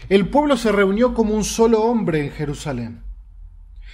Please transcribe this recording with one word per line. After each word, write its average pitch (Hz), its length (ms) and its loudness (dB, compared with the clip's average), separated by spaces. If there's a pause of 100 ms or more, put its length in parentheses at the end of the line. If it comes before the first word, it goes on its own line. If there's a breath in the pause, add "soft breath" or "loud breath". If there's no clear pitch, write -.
el 196 200 2
pueblo 285 280 2
se 226 160 0
reunió 202 420 2
como 214 200 0
un 214 100 0
solo 226 380 2
hombre 185 420 0
en 139 80 -8
Jerusalén. 139 720 -8 (880 loud breath)